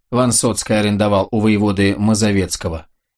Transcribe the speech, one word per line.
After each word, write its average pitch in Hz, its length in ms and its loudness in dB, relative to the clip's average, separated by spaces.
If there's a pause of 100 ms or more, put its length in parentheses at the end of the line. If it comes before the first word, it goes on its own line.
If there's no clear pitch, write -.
(100)
Вансоцкое 117 720 0
арендовал 104 500 0
у 110 100 -2
воеводы 101 560 2
Мазовецкого, 101 880 -2 (320)